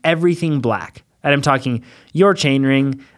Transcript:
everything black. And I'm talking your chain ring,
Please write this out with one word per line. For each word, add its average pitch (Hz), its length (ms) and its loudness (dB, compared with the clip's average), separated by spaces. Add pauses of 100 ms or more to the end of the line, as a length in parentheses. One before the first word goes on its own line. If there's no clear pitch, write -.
everything 165 560 0
black. 107 440 -4 (200)
And 143 100 2
I'm 139 80 0
talking 127 420 -2 (300)
your 190 200 4
chain 139 300 0
ring, 135 360 0 (180)